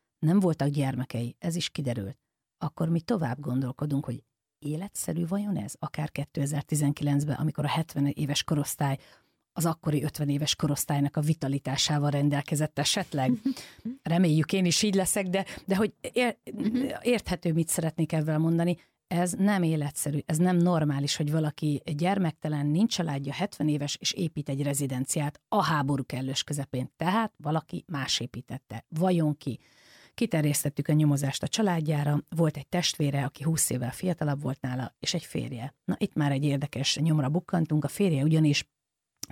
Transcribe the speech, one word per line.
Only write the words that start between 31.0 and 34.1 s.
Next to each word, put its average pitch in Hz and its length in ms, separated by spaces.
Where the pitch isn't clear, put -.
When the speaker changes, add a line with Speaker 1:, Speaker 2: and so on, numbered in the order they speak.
Speaker 1:
a - 40
családjára, 151 760
volt 160 220
egy 139 100
testvére, 143 560
aki 135 200
húsz 160 260
évvel 123 220
fiatalabb 151 500